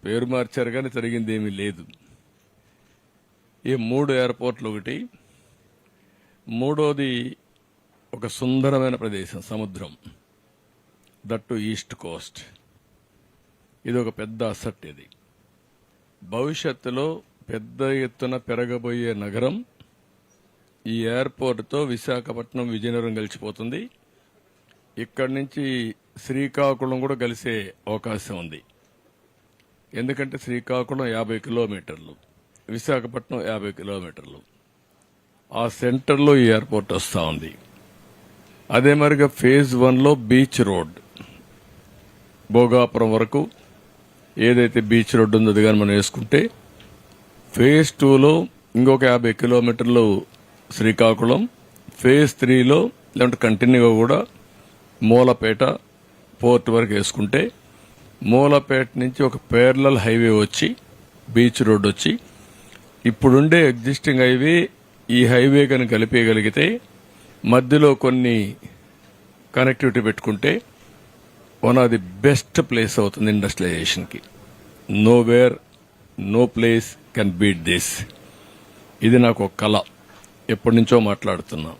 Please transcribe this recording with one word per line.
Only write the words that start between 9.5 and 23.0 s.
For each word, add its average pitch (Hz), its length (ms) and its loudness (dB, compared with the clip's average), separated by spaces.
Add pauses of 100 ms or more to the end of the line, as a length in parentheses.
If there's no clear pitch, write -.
సముద్రం, 98 400 -12 (1400)
that 110 200 -8
too 120 100 -8 (120)
ఈస్ట్ - 320 -12
కోస్ట్. - 360 -18 (1500)
ఇది 120 140 -4
ఒక 113 160 -6
పెద్ద 110 220 -12 (120)
అసెట్. - 380 -14
ఇది 69 160 -20 (1300)
భవిష్యత్తులో 135 720 -8 (440)
పెద్ద 117 300 -14 (260)
ఎత్తున 127 280 -10 (140)
పెరగబోయే 120 640 -8 (100)
నగరం. 113 320 -6 (1400)
ఈ - 20 -6 (180)
ఎయిర్‌పోర్ట్‌తో 127 680 -6 (120)
విశాఖపట్నం, 120 840 -10
విజయనగరం 117 460 -6